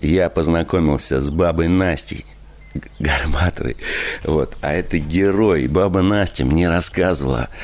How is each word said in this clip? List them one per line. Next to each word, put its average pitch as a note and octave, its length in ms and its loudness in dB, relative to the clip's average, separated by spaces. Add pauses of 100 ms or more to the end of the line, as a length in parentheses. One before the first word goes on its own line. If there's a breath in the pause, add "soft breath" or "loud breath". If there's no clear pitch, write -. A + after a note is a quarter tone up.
я E2+ 280 2
познакомился D#2+ 880 2
с C#2+ 120 -2
бабой E2 360 0
Настей F2+ 580 0 (760)
Горбатовой. D2 760 -2 (480 loud breath)
Вот. D2 380 0
А C#2+ 100 -4
это E2+ 260 -2
герой. F2+ 720 2
Баба F2+ 340 2
Настя F#2+ 440 0
мне E2 240 2
рассказывала, D#2+ 800 0 (140 loud breath)